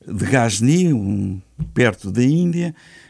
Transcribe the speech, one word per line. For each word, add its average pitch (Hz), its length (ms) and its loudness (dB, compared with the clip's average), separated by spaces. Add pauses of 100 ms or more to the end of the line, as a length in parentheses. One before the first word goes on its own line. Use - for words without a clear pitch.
(120)
de 101 140 -4
Ghazni, 127 640 2
um, 98 480 -2 (320)
perto 113 380 0
da 120 140 0
Índia. 170 500 0 (340)